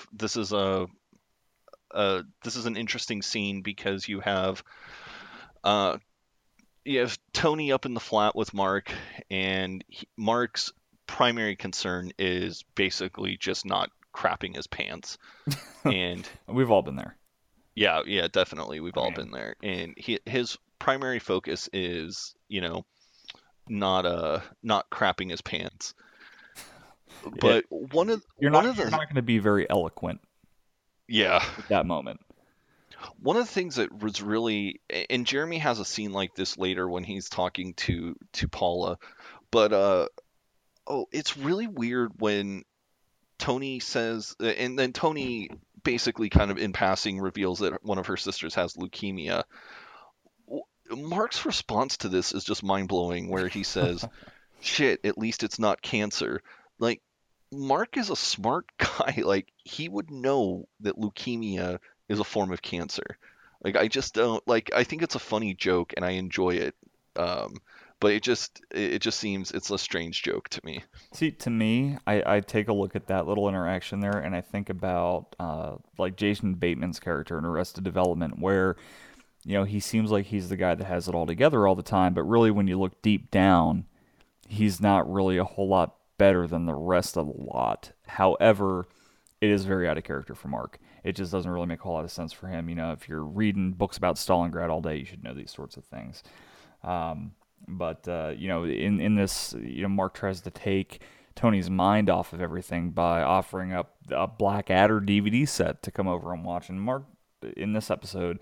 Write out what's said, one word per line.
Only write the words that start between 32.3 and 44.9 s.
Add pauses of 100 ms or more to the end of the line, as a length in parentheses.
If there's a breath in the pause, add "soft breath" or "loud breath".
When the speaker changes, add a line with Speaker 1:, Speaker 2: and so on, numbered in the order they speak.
Speaker 1:
One
of
the
things
that
was
really, (300)
and
Jeremy
has
a
scene
like
this
later
when
he's
talking
to, (180)
to
Paula, (520 loud breath)
but,
uh, (800)
oh,
it's
really
weird
when (720)
Tony
says,
and
then